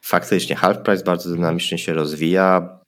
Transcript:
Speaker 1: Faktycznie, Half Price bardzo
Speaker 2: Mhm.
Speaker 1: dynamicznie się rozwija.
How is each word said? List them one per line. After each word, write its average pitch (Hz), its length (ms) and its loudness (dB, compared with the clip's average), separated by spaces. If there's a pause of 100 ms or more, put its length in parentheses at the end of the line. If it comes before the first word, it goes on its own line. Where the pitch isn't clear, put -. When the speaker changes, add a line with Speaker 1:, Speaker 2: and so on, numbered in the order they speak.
Speaker 1:
Faktycznie, - 560 -2
Half 101 220 2
Price 95 260 0
bardzo 87 200 0
Speaker 2:
Mhm. 85 160 -4
Speaker 1:
dynamicznie 85 380 -2
się 85 160 -4
rozwija. 85 920 0